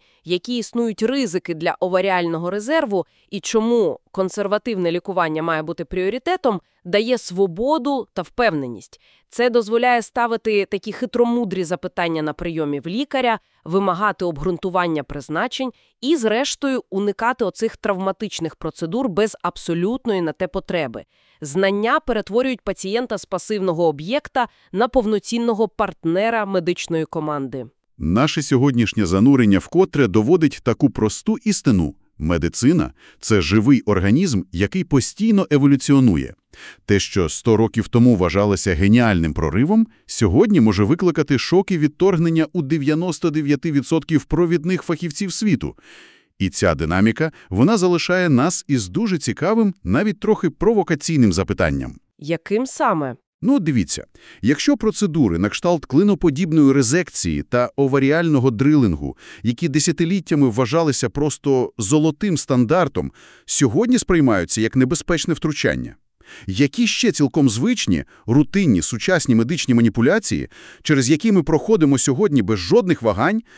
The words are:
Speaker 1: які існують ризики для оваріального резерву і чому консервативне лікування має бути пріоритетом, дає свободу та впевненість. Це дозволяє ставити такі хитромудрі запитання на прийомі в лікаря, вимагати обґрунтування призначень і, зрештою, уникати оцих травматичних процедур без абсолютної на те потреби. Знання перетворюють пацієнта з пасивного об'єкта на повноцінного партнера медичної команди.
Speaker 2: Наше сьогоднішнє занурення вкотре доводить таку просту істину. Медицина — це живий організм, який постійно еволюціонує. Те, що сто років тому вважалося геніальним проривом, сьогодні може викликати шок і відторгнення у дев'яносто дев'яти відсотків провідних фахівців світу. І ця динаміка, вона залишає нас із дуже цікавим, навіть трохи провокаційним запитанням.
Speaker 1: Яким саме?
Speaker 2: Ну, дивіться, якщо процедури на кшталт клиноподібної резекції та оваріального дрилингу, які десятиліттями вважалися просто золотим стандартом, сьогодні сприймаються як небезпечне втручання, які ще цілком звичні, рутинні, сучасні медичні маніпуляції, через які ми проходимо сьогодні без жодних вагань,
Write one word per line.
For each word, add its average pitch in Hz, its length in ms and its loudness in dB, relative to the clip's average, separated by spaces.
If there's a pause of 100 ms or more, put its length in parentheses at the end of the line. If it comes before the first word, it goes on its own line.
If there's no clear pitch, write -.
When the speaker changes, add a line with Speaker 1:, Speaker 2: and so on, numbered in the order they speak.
(240)
Speaker 1:
які 180 340 -4
існують 233 440 -4
ризики 226 520 -2
для 160 260 -4
оваріального 180 680 -2
резерву 214 560 -2 (240)
і 196 100 -8
чому 220 600 0 (100)
консервативне 190 840 -2
лікування 170 500 -2
має 160 200 -2
бути 156 220 -8
пріоритетом, 214 760 -4 (240)
дає 226 340 0
свободу 233 920 -2
та 185 100 -6
впевненість. 143 800 -4 (280)
Це 240 220 0
дозволяє 233 520 2
ставити 220 600 -2
такі 202 280 -8
хитромудрі 233 720 -2
запитання 170 580 -4
на 151 100 -4
прийомі 156 480 -6
в 139 60 -12
лікаря, 240 520 -2 (260)
вимагати 190 600 -2
обґрунтування 170 800 -2
призначень 165 680 -6 (300)
і, 302 160 0
зрештою, 247 720 -2
уникати 208 540 -2
оцих 220 320 -4
травматичних 190 800 -6
процедур 175 520 -6
без 202 340 -2
абсолютної 190 800 -4
на 156 100 -2
те 180 160 -6
потреби. 147 560 -6 (360)
Знання 196 600 0
перетворюють 233 600 -2
пацієнта 202 580 -6
з - 60 -14
пасивного 185 640 -2
об'єкта 208 640 -4 (240)
на 233 160 0
повноцінного 220 800 0
партнера 202 800 -2
медичної 175 580 -2
команди. 139 640 -6 (320)
Speaker 2:
Наше 123 440 0
сьогоднішнє 120 640 2
занурення 104 520 6
вкотре 151 500 0
доводить 139 540 2
таку 117 280 2
просту - 540 -2
істину. 87 500 0 (240)
Медицина — 85 760 0 (280)
це 104 200 2
живий 107 400 4
організм, 104 600 2 (100)
який 101 320 -2
постійно 196 640 0
еволюціонує. 135 840 4 (520)
Те, 101 140 4
що 87 280 -2
сто - 280 0
років 110 320 0
тому 120 280 4
вважалося 92 580 0
геніальним 98 600 2
проривом, 131 520 2 (200)
сьогодні 147 540 2
може 107 240 4
викликати 147 540 0
шок 196 320 0
і 175 80 -2
відторгнення 165 760 0
у 180 100 -2
дев'яносто 156 680 -2
дев'яти 147 420 -2
відсотків 143 520 0
провідних 170 580 -2
фахівців 170 500 -6
світу. 180 420 -2 (640)
І 95 100 0
ця 90 260 0
динаміка, 95 580 0 (180)
вона 135 260 2
залишає 180 520 0
нас 135 400 0
із 120 200 -2
дуже 185 300 -2
цікавим, 202 560 0 (100)
навіть 165 360 -2
трохи 196 300 0
провокаційним 160 840 2
запитанням. 78 640 -2 (240)
Speaker 1:
Яким 202 480 -4
саме? 160 500 -2 (260)
Speaker 2:
Ну, 269 160 2
дивіться, 139 480 -2 (360)
якщо 151 340 2
процедури 160 600 0
на 101 100 0
кшталт 175 380 -2
клиноподібної 156 880 2
резекції 117 680 0
та 123 340 -2
оваріального 139 720 2
дрилингу, 107 680 2 (260)
які 123 260 -2
десятиліттями 156 800 0
вважалися 127 640 0
просто 139 680 -2
золотим 151 580 0
стандартом, 127 760 0 (340)
сьогодні 202 520 2
сприймаються 120 640 2
як 113 160 -2
небезпечне 151 580 0
втручання, 76 640 -4 (500)
які 135 400 0
ще 214 260 0
цілком 139 360 2
звичні, 110 560 -2 (220)
рутинні, 139 560 2
сучасні 139 520 0
медичні 123 400 0
маніпуляції, 117 720 2 (340)
через 135 280 2
які 202 220 2
ми 185 100 4
проходимо 147 560 2
сьогодні 143 440 2
без 101 160 -2
жодних 180 440 2
вагань, 123 400 0 (160)